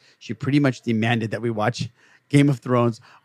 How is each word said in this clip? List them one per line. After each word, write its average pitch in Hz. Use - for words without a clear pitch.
she -
pretty 135
much 139
demanded 113
that 110
we 117
watch 107
Game 143
of 135
Thrones 120